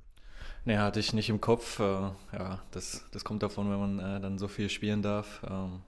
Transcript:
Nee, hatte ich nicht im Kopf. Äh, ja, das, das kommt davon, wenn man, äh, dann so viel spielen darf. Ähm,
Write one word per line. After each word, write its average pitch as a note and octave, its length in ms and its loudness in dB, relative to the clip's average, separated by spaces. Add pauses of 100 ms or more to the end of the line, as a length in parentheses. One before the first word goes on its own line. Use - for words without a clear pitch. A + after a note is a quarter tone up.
(640)
Nee, A2 120 4
hatte G#2 240 4
ich - 140 2
nicht G#2+ 160 2
im G#2+ 100 4
Kopf. - 400 4
Äh, - 20 2 (500)
ja, F#2 380 -4
das, - 400 -8
das - 140 -8
kommt G#2+ 180 -4
davon, G2+ 300 0
wenn G2+ 80 2
man, G2 180 0
äh, G2 220 -2
dann F#2+ 180 -2
so G2+ 80 -2
viel G2+ 220 0
spielen G#2 340 2
darf. G#2 420 -2
Ähm, F#2+ 440 -4